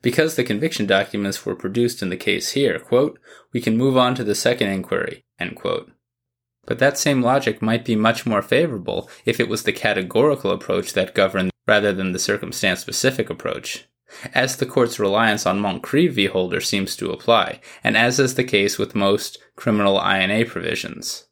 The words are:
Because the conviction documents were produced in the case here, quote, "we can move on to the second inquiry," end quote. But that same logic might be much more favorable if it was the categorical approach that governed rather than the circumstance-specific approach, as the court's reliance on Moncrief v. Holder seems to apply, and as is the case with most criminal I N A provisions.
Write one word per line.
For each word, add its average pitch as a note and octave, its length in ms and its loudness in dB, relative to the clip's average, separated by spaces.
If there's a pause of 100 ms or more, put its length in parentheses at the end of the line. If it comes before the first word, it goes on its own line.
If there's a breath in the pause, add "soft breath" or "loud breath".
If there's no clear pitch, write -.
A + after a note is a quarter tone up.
Because D#3 320 2
the B2+ 100 0
conviction A#2+ 420 -2
documents G2 580 0
were G2+ 100 -4
produced A#2+ 460 -2
in F#2+ 80 -4
the F2+ 80 -4
case F#2 360 -2
here, A#2+ 260 0
quote, C3+ 400 0 (340 loud breath)
"we A#2+ 80 -2
can A2+ 160 0
move C3 220 4
on B2 160 4
to B2+ 100 -4
the G#2 100 0
second A#2+ 340 0
inquiry," - 560 -4 (140)
end - 180 -8
quote. - 340 -4 (720)
But A#2 140 -4
that C#3+ 180 2
same C#3 240 2
logic B2 400 2
might A2+ 240 0
be A2+ 120 2
much A2+ 280 2
more A2 160 2
favorable B2+ 680 -2 (160 loud breath)
if A#2 120 0
it A#2 80 0
was A2 180 -4
the G2+ 100 0
categorical G#2 760 0
approach F#2 420 -4
that F#2 200 -2
governed F#2+ 360 2 (160)
rather G#2 260 4
than F#2+ 200 -2
the F#2 60 -4
circumstance-specific G#2 1080 -2
approach, - 600 -8 (460 loud breath)
as C3 220 0
the - 80 -2
court's B2 340 0
reliance G#2+ 460 2
on F#2+ 160 0
Moncrief C3 540 0
v. G#2 140 2
Holder F2+ 340 0
seems G2 340 -2
to - 140 -4
apply, - 500 0 (240 loud breath)
and A2 100 0
as A#2+ 240 2
is C3 180 2
the C3 60 0
case G2+ 360 2
with - 160 -4
most G2+ 420 0 (180 soft breath)
criminal G2+ 440 2
I F#2+ 220 2
N F#2+ 100 2
A A2 140 2
provisions. - 880 -6